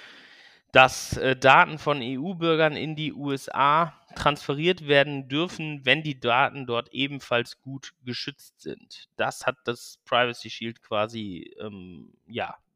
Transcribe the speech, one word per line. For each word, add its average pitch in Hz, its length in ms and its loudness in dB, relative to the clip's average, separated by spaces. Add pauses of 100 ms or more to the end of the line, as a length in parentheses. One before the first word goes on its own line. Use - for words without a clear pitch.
(720)
dass, - 460 2
äh, 131 180 2
Daten 147 440 6
von 147 240 -2
E-U-Bürgern 156 760 0
in 147 180 -4
die 151 200 -6
U 143 180 -6
S 135 160 -6
A 151 460 2 (200)
transferiert 151 720 -2
werden 143 420 4
dürfen, 151 560 -4
wenn 139 180 4
die 143 180 -6
Daten 123 460 2
dort 117 260 -4
ebenfalls 131 680 -4
gut 135 340 -12 (100)
geschützt - 560 -10
sind. - 560 -16
Das 117 300 -4
hat 127 180 0
das - 400 -8
Privacy 120 460 0
Shield 113 320 -10
quasi, 107 760 -6
ähm, 90 540 -14 (140)
ja, 101 300 -8 (200)